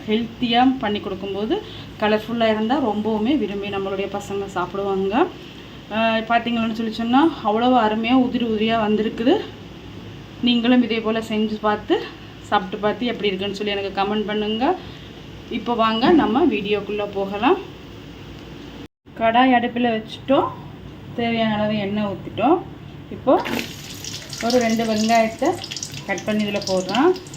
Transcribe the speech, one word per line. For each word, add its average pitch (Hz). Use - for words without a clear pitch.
ஹெல்த்தியா 233
பண்ணி 214
கொடுக்கும்போது 196
கலர்ஃபுல்லா 220
இருந்தா 220
ரொம்பவுமே 214
விரும்பி 202
நம்மளுடைய 196
பசங்க 196
சாப்பிடுவாங்க. 196
அஹ், 226
பாத்தீங்கன்னு 226
சொல்லி 226
சொன்னா 233
அவ்வளவு 226
அருமையா 226
உதிரி 240
உதிரியா 220
வந்திருக்குது. 220
நீங்களும் 240
இதே 226
போல 220
செஞ்சு 214
பார்த்து 214
சாப்பிட்டு 185
பார்த்து 208
எப்படி 208
இருக்குன்னு 196
சொல்லி 208
எனக்கு 196
கமெண்ட் 202
பண்ணுங்க. 214
இப்போ 233
வாங்க 226
நம்ம 254
வீடியோக்குள்ள 208
போகலாம். 202
கடாய் 240
அடுப்புல 240
வச்சுட்டோம், 226
தேவையான 226
அளவு 214
எண்ணெய் 208
ஊத்திட்டோம். 226
இப்போ 233
ஒரு 240
ரெண்டு 226
வெங்காயத்தை 220
கட் 196
பண்ணி 214
இதுல 202
போடுறோம். 190